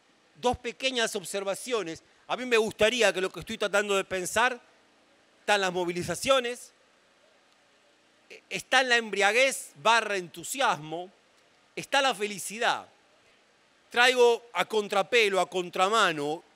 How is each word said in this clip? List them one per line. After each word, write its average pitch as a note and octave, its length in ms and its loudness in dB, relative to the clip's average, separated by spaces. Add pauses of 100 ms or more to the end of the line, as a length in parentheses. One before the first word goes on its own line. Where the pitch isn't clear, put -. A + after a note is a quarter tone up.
(360)
dos A#3+ 200 -2
pequeñas A#3+ 600 -4
observaciones. G3 880 -6 (260)
A E3 100 -4
mí B3+ 80 -8
me A#3+ 100 2
gustaría G#3+ 560 2
que F3 80 -4
lo F#3 100 -2
que E3+ 100 -14
estoy A3 180 -10
tratando G3+ 360 -2
de F#3+ 100 0
pensar, A3 540 -2 (840)
están G#3 200 2
las F#3 100 0
movilizaciones, F3+ 1000 -2 (1600)
eh, - 180 -20
está B3+ 320 0
en C4 80 2
la A#3+ 80 4
embriaguez A3 760 0 (100)
barra G#3+ 340 2
entusiasmo, F3 920 -4 (680)
está C4+ 240 -2
la C4 140 2
felicidad. G3 760 -4 (1000)
Traigo A#3+ 640 4
a F3+ 100 0
contrapelo, G3+ 760 0
a F3+ 100 0
contramano, F3+ 920 0 (140)